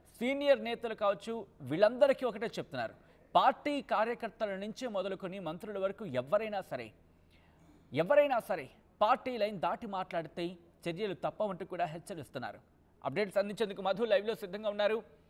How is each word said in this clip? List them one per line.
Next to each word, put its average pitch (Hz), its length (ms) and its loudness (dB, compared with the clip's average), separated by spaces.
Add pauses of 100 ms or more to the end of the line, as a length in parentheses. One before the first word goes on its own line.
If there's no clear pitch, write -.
(200)
సీనియర్ 277 440 4
నేతలు 226 300 -6
కావచ్చు, 214 520 0 (160)
వీళ్ళందరికీ 240 640 4
ఒకటే 220 200 -4
చెప్తున్నారు. 131 480 -6 (420)
పార్టీ 262 460 4
కార్యకర్తల 202 760 -2
నుంచి 214 320 -8
మొదలుకొని 190 520 -4
మంత్రుల 185 380 -8
వరకు 190 280 -4
ఎవరైనా 190 560 0
సరే, 123 300 -10 (1000)
ఎవరైనా 262 460 4
సరే 160 300 -4 (320)
పార్టీ 247 360 2
లైన్ 208 220 -2
దాటి 220 280 -2
మాట్లాడితే 180 720 -6 (320)
చర్యలు 185 240 -4
తప్పవంటూ 180 520 -4
కూడా 175 200 -2
హెచ్చరిస్తున్నారు. 147 760 -10 (460)
అప్డేట్స్ 180 320 -2
అందించేందుకు 202 440 -2
మధు 190 220 0
లైవ్లో 208 320 2
సిద్ధంగా 208 340 -6
ఉన్నారు. 208 340 0 (260)